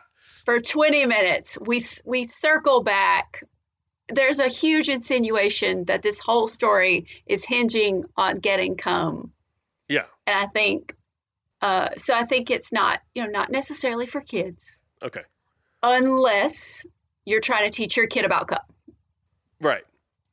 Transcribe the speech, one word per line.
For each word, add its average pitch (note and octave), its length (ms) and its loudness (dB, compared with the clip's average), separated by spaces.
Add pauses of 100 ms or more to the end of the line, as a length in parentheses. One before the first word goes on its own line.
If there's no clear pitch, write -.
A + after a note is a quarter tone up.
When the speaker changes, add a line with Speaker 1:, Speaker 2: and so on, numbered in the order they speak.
(200)
Speaker 1:
<laughs> - 240 -20
Speaker 2:
for A#3+ 160 2
twenty D4 440 2
minutes, G#3 560 0
we A#3 180 -2
s-, - 260 -8
we B3 220 -2
circle D4+ 580 2
back. F#3+ 580 0 (640)
There's C4+ 320 2
a C4+ 100 4
huge D#4 400 2
insinuation A3 1000 0
that F#3+ 180 0
this G#3 160 -2
whole A3+ 260 2
story F#3+ 600 2 (200)
is G3+ 180 -2
hinging A3+ 600 0 (120)
on F#3+ 200 0
getting F#3+ 400 -2
cum. E2+ 560 -4 (560)
Speaker 1:
Yeah. C#3 160 0 (220)
Speaker 2:
And G3+ 120 2
I G3+ 80 0
think, G#3 480 -2 (680)
uh, F#3+ 380 0
so - 160 0
I A#3 100 0
think B3 260 -2
it's - 220 -4
not, - 280 0 (140)
you B3 100 -6
know, G#3 60 -6
not G#3+ 200 -4
necessarily C4 560 -4
for C#4 160 -10
kids. - 600 -8 (200)
Speaker 1:
Okay. C3+ 200 -10 (600)
Speaker 2:
Unless B3+ 1040 2 (400)
you're G#3+ 160 0
trying A3 280 0
to G#3 60 -12
teach G#3 220 -4
your E3+ 80 2
kid E3+ 180 -2
about F3 240 0
cum. - 100 -2 (1000)
Speaker 1:
Right. C3 220 0 (500)